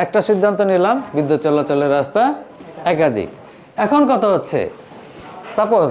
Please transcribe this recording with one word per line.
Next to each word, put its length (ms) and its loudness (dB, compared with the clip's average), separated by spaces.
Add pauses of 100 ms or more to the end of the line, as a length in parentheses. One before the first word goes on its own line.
একটা 260 0
সিদ্ধান্ত 320 2 (100)
নিলাম, 260 2 (200)
বিদ্যুৎ 300 0
চলাচলের 500 0
রাস্তা 260 0 (680)
একাধিক। 360 0 (560)
এখন 160 2 (120)
কথা 220 2
হচ্ছে, 260 -2 (960)
সাপোজ 340 2